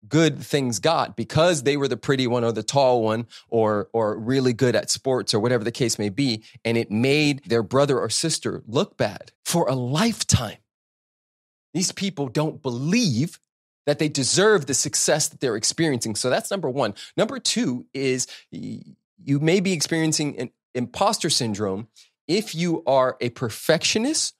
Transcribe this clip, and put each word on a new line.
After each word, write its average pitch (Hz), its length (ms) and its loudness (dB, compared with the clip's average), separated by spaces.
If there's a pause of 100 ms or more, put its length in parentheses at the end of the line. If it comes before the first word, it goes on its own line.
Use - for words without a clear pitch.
good 151 360 4
things 127 360 0
got, 156 380 0
because 156 480 2
they 143 120 2
were 139 120 0
the 123 80 -2
pretty 131 300 0
one 120 180 0
or 117 80 2
the 110 100 -4
tall 127 400 2
one 110 240 0 (220)
or, 107 440 0
or 107 260 0
really 127 340 0
good 117 240 2
at - 140 -2
sports 127 440 -2
or 110 60 2
whatever 120 240 2
the 117 80 -4
case - 260 -2
may 104 100 -2
be, 110 360 -2 (200)
and 117 140 2
it 113 120 -2
made 135 540 2
their 117 180 0
brother 131 360 2
or 101 100 -2
sister 110 580 -4
look 127 300 -2
bad 104 360 -4 (120)
for 170 240 0
a 131 60 0
lifetime. 131 840 0 (1160)
These 180 180 0
people 165 360 -4
don't 151 340 -2
believe 139 760 0 (480)
that 147 120 0
they 156 100 0
deserve 160 580 2
the 139 80 -4
success - 540 0
that - 120 -12
they're 120 160 -2
experiencing. 117 580 -2
So 127 160 -2
that's 185 200 -2
number 160 200 -4
one. 123 240 -2 (220)
Number 226 220 0
two 175 540 -2
is 131 340 0 (260)
y-, 110 280 -10 (420)
you 139 180 2
may 170 200 4
be 190 120 0
experiencing 160 680 0
an 120 120 -6 (240)
imposter 180 560 0
syndrome 107 580 -2 (380)
if 208 280 -2
you 165 320 -2
are 131 340 4
a 120 100 -2
perfectionist 165 1080 0